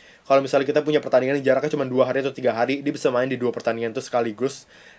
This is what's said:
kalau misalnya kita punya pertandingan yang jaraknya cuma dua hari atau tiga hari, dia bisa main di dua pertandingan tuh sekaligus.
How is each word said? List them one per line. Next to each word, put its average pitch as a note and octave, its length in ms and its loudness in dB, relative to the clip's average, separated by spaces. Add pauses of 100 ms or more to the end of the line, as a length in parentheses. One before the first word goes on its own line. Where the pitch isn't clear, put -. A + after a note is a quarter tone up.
(240)
kalau C#3 160 4
misalnya C#3 240 2
kita C#3+ 160 0
punya D3+ 220 2
pertandingan C3+ 400 2
yang C3 100 4
jaraknya C#3+ 220 0
cuma C#3+ 100 -2
dua B2+ 240 2
hari C3 160 -2
atau C3+ 80 -4
tiga A#2+ 240 -2
hari, C3 240 0
dia C#3+ 140 -4
bisa C#3 180 0
main B2 160 0
di C3 80 -4
dua A#2+ 160 -2
pertandingan A#2 400 -4
tuh B2 80 -8
sekaligus. A#2+ 640 -4 (340)